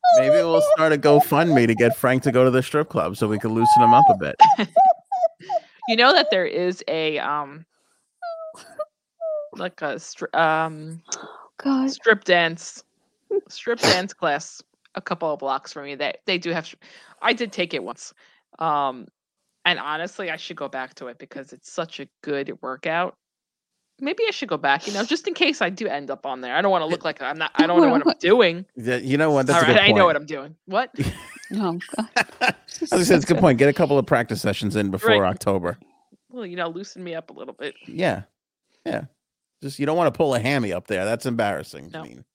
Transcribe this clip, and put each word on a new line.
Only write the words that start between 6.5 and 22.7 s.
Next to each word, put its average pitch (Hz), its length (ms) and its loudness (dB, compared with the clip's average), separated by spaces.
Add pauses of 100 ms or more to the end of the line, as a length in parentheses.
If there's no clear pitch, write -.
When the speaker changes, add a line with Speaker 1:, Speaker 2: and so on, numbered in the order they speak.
Speaker 2:
a, 156 320 -2
um, 147 460 -6 (1900)
like 180 300 -10
a 147 140 -6
stri-, - 380 -12
um, 160 680 -2 (120)
Speaker 3:
Oh, - 140 -16 (340)
God. 269 300 -2
Speaker 2:
strip 220 320 -2
dance, 170 640 -2 (640)
strip - 320 -6
dance 190 320 0
class 156 500 -6 (320)
a 185 60 -10
couple 165 320 -6
of 139 60 -8
blocks 135 340 -6
from 147 100 -14
me. 143 120 -14
They, 143 180 -6 (120)
they 185 120 -2
do 175 140 -6
have 165 160 -6
str-, - 100 -20 (440)
I 240 120 0
did 233 180 -6
take 170 220 -6
it 131 100 -6
once. - 300 -16 (460)
Um, 139 500 -4 (560)
and 175 120 2
honestly, 160 540 -8
I 156 60 -10
should 165 180 -14
go 143 140 -8
back 131 260 -12
to 131 120 -16
it 120 100 -16
because 135 340 -18
it's - 180 -20
such - 300 -10
a 143 80 -14 (140)
good 139 400 -6
workout. 160 540 -6 (840)